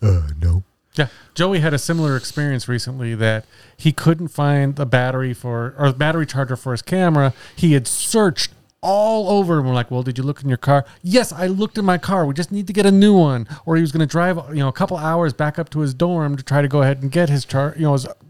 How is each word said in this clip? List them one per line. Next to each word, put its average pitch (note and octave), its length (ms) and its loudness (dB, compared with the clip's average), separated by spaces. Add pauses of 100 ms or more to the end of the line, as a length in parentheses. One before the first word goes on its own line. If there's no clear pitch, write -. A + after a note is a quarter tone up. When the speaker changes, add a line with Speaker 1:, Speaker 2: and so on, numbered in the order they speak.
Speaker 1:
"Uh, F2+ 280 2 (120)
no." E2+ 220 2 (340)
Speaker 2:
Yeah. C#3 120 -2 (260)
Joey F#3 240 0
had D3+ 160 0
a C#3 40 0
similar D#3 380 -2
experience C#3 520 -4
recently B2 480 -6
that A2 280 -2 (320)
he D#3+ 140 0
couldn't D#3+ 380 0
find C#3+ 480 0
the C#3+ 100 -2
battery B2+ 480 -2
for, A#2+ 420 -8
or C#3+ 140 2
the B2+ 80 -6
battery D#3 280 0
charger C3 300 -4
for C3 140 -8
his A#2+ 120 -4
camera. D#3+ 520 2 (220)
He E3+ 160 4
had C3+ 160 2
searched - 640 0 (340)
all G#3+ 440 2
over, F3+ 280 2
and C3+ 80 0
we're B2+ 80 0
like, B2 160 -2
"Well, B2+ 140 -2
did B2+ 140 -4
you C3 60 -4
look C#3+ 180 -6
in C#3 60 -4
your B2+ 100 0
car?" C#3+ 260 2 (180)
"Yes, G#3+ 300 2
I E3+ 160 -4
looked G3 300 -2
in G#3 80 -2
my F3+ 120 2
car. F#3 280 -2
We C#3 80 -2
just E3+ 180 -6
need G3+ 160 -6
to G3+ 40 -8
get G3+ 140 2
a G3 60 6
new G3+ 240 8
one." C3 320 2 (180)
Or E3 100 2
he E3 60 4
was D#3 80 0
gonna D#3 160 0
drive, E3+ 300 0 (140)
you D#3 60 -4
know, C#3 120 0
a B2+ 60 -4
couple F#3 240 -2
hours D#3+ 340 0
back D3+ 260 -4
up D#3+ 120 -6
to D#3 100 -4
his C3+ 140 -2
dorm D#3 420 0
to C3 80 -10
try C#3+ 180 0
to C#3+ 60 0
go C#3+ 140 2
ahead C3+ 200 2
and C#3 80 -4
get E3 200 2
his C#3+ 160 0
char-, C#3+ 300 -2
you D#3+ 80 -2
know, D3 100 2
his C3 120 -2 (240)